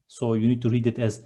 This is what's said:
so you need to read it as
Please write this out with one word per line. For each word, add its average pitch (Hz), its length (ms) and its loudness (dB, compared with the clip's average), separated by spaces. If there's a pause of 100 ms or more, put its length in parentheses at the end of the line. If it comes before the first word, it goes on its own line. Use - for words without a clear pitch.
so 117 280 -4
you 110 120 2
need 123 160 2
to 120 60 0
read 120 180 2
it 113 120 0
as 113 280 -2